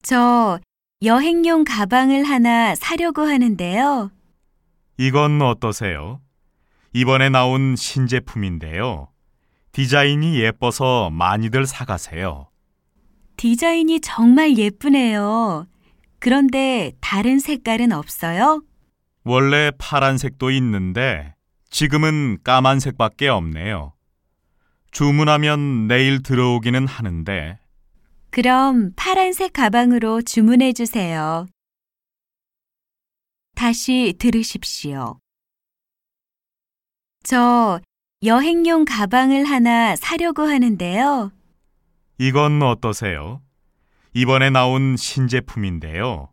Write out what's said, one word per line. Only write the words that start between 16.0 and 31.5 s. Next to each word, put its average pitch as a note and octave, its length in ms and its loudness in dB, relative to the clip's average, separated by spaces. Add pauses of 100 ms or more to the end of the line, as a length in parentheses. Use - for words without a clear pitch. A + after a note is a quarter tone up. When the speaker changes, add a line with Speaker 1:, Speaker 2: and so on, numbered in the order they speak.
Speaker 1:
그런데 C4 760 2 (100)
다른 A3+ 360 0
색깔은 A#3+ 540 0
없어요? F3+ 680 -2 (600)
Speaker 2:
원래 C#3 520 2
파란색도 C3+ 760 -2
있는데 G2+ 840 -2 (340)
지금은 D3+ 760 0
까만색밖에 C3 840 0
없네요. E2 640 -4 (960)
주문하면 D3 960 0
내일 C3+ 360 2
들어오기는 B2 640 0
하는데. F2+ 720 -8 (800)
Speaker 1:
그럼 B3+ 600 2
파란색 F#4 580 -2
가방으로 A#3 680 2
주문해 A#3+ 540 2
주세요. E3+ 720 -4 (2000)